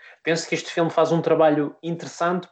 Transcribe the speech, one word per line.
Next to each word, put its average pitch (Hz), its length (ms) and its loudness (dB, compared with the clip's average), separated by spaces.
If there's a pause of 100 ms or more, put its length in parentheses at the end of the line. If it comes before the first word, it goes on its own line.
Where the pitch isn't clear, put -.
(220)
penso 160 260 -2
que 165 60 -4
este - 180 -6
filme 165 180 0
faz 160 220 2
um 165 100 0
trabalho 151 600 2
interessante 170 680 -4